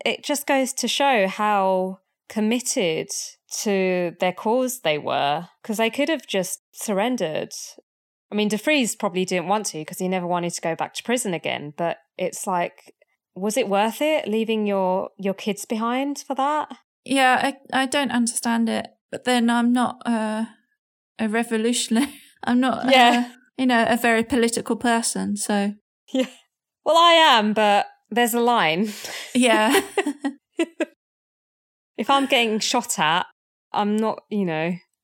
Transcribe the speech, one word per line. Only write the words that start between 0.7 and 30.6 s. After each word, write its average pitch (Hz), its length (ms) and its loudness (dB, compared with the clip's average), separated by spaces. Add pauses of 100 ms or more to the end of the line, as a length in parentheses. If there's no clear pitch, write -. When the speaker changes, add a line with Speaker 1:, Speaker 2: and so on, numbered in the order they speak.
Speaker 1:
to - 120 -4
show 240 420 2
how 190 720 0 (280)
committed 214 800 -2 (540)
to 185 580 0
their 185 140 0
cause 247 460 -2
they 156 180 0
were, 143 500 -2 (160)
'cause 214 140 -6
they 226 100 2
could 285 220 -2
have 294 160 -4
just - 340 -4 (140)
surrendered. 196 800 -4 (760)
I 202 40 -8
mean, 208 160 0
DeFreeze 240 480 0
probably 185 260 -2
didn't 180 240 -2
want 202 200 0
to 156 140 -8
'cause - 160 -14
he 185 100 -2
never 185 180 -2
wanted 175 260 -2
to - 80 -8
go 165 140 -2
back - 200 -6
to - 80 -12
prison 233 300 -2
again. 147 420 -6
But - 260 -4 (180)
it's - 280 -6
like, 180 460 -4 (420)
was 208 220 -4
it 226 100 2
worth 208 360 0
it, 302 260 0
leaving 214 380 0
your, 190 500 0
your 190 160 -2
kids 196 320 -6
behind 247 540 -4
for - 160 -8
that? 294 340 -2 (360)
Speaker 2:
Yeah, 254 360 4 (320)
I, 262 100 0
I 262 40 -2
don't 277 260 -2
understand 233 560 0
it. 220 180 -2 (240)
But - 140 -8
then 240 260 2
I'm 240 220 4
not, 247 340 0
uh, 220 380 -2 (760)
a 220 100 0
revolutionary. 233 840 0 (160)
<laughs> - 160 -18
I'm 247 160 2
not, 254 260 0
uh, 262 60 2
Speaker 1:
Yeah. 240 400 6 (260)
Speaker 2:
you 262 80 0
know, 233 220 4
a 240 80 2
very 233 260 2
political 226 540 0
person, 214 600 -2
so. 208 380 -2 (380)
Speaker 1:
Yeah. 262 140 0 (580)
Well, 311 120 4
I 339 180 8
am, 240 400 6
but 208 320 4 (240)
there's 233 240 2
a 240 60 0
line. 208 520 2 (200)
<laughs> - 220 -10
Speaker 2:
Yeah. 240 520 4
<laughs> - 40 -16 (2000)